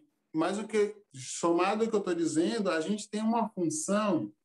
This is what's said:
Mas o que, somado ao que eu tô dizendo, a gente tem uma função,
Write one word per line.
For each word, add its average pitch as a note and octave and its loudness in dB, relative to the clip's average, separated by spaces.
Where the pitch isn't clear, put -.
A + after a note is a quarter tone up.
Mas F3 0
o G#3+ -6
que, G#3 0
somado F3 0
ao A3+ 0
que A3+ 0
eu G3 2
tô F3+ -2
dizendo, F3 0
a D#3+ 0
gente G3+ -4
tem G#3+ -2
uma A3+ 2
função, F3+ 0